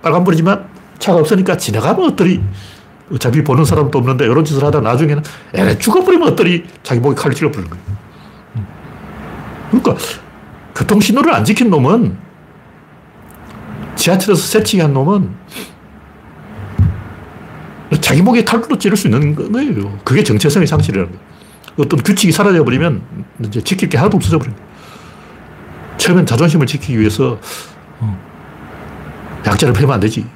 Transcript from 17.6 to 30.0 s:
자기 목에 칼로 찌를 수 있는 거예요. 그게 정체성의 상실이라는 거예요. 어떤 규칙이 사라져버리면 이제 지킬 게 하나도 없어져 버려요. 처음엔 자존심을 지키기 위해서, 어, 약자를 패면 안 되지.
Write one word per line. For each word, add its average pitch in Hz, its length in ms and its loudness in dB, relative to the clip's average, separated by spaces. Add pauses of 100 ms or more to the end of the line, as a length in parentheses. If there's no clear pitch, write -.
자기 147 220 2
목에 233 200 4
칼로 233 360 0
찌를 196 180 2
수 - 100 0
있는 147 280 2
거예요. 156 680 -4
그게 165 200 2
정체성의 190 440 2
상실이라는 98 440 0
거예요. - 240 -20 (420)
어떤 147 240 0
규칙이 196 300 2
사라져버리면 151 680 2 (440)
이제 107 160 -6
지킬 185 280 -2
게 127 80 0
하나도 202 200 2
없어져 156 220 2
버려요. 113 160 -8 (1400)
처음엔 180 280 2
자존심을 147 420 2
지키기 131 320 -4
위해서, 110 380 0 (640)
어, 104 180 -6 (1300)
약자를 131 280 2
패면 131 220 2
안 101 40 0
되지. 107 260 -2 (100)